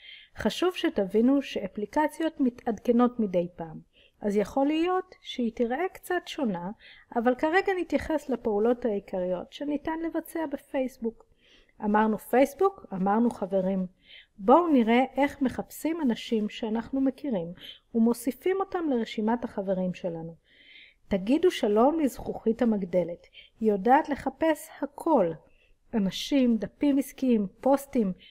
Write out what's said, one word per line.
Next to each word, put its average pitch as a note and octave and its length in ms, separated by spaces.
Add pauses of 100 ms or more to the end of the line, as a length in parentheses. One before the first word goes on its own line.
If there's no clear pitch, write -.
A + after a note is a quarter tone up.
(360)
חשוב E4+ 400
שתבינו A#3+ 680
שאפליקציות D4+ 960
מתעדכנות A#3+ 800
מדי F3+ 360
פעם, D#3+ 320 (320)
אז G3+ 160
יכול A#3+ 300
להיות F4 540
שהיא A#3 320
תיראה B3+ 400
קצת F4 340
שונה, F#3+ 440 (460)
אבל A#3+ 180
כרגע F4+ 460
נתייחס D#4 480
לפעולות A#3 560
העיקריות F#3 680
שניתן D4 480
לבצע E4 460
בפייסבוק. C4 800 (600)
אמרנו G#3+ 340
פייסבוק, C#4 760
אמרנו G3+ 380
חברים. F#3+ 560 (520)
בואו D4 300
נראה A#3+ 360 (120)
איך C#4+ 260
מחפשים D4 580
אנשים A3 480
שאנחנו A#3 520
מכירים A#3+ 520 (420)
ומוסיפים A#3+ 680
אותם F#4 300
לרשימת A#3 540
החברים F#3 500
שלנו. E3 400 (720)
תגידו B3+ 420
שלום B3 500
לזכוכית A3+ 640
המגדלת, F3+ 640 (340)
היא A3 120
יודעת A#3+ 360
לחפש D4+ 600 (140)
הכל. B3+ 500 (600)
אנשים, A#3 640
דפים C#4 420
עסקיים, A#3+ 480 (140)
פוסטים, B3+ 520 (180)